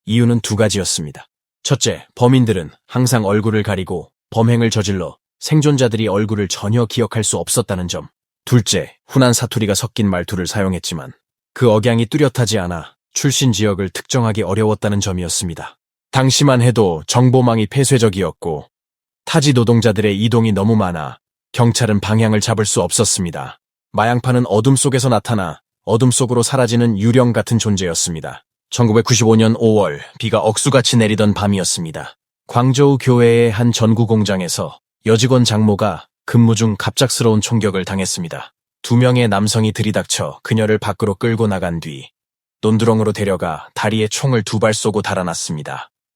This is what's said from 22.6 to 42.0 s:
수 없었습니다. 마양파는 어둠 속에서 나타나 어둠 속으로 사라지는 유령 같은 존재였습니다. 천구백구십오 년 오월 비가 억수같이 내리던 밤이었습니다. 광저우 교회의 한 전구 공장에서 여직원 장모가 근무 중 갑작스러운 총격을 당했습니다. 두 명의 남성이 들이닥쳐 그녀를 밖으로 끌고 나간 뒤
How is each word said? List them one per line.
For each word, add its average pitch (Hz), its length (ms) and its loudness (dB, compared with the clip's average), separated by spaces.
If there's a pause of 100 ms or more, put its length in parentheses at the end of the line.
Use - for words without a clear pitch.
수 - 160 -2
없었습니다. 87 760 -4 (320)
마양파는 120 540 0
어둠 110 280 2
속에서 131 340 0
나타나 101 520 -2 (240)
어둠 117 260 2
속으로 120 320 0
사라지는 120 560 0
유령 120 340 2
같은 110 260 0
존재였습니다. 87 880 -4 (260)
천구백구십오 113 640 2
년 110 220 4
오월 101 420 2 (180)
비가 110 220 -2
억수같이 120 560 2
내리던 104 380 2
밤이었습니다. 87 840 -4 (300)
광저우 135 520 2
교회의 117 520 4
한 120 200 0
전구 113 360 2
공장에서 95 720 -2 (260)
여직원 120 400 2
장모가 107 600 0 (180)
근무 117 300 4
중 107 240 0
갑작스러운 113 640 0
총격을 98 440 -2
당했습니다. 90 680 -8 (260)
두 - 160 -2
명의 123 320 2
남성이 107 440 0
들이닥쳐 95 720 -4
그녀를 107 360 0
밖으로 101 380 -4
끌고 113 320 -2
나간 87 320 -4
뒤 73 280 -14 (540)